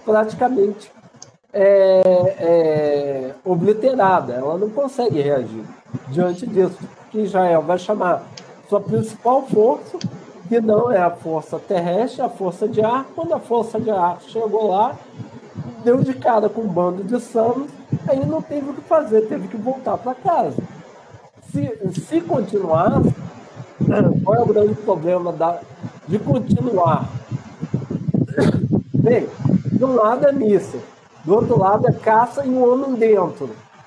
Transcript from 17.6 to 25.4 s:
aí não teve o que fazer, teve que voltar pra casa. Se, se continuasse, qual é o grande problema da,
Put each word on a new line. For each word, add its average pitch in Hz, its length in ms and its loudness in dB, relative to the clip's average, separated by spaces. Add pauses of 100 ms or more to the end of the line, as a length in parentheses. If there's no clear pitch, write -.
aí 277 180 0
não 311 160 -4
teve 285 280 -8
o 277 40 -8
que - 60 -14
fazer, 226 420 2
teve 220 260 -4
que 226 80 -12
voltar 240 420 -4
pra 254 160 -6
casa. 254 420 0 (960)
Se, 285 260 -4 (220)
se 330 220 -4
continuasse, 196 920 0 (1120)
qual 208 120 2
é 240 60 4
o 220 40 2
grande 208 280 2
problema 175 580 -2
da, 165 280 -2 (480)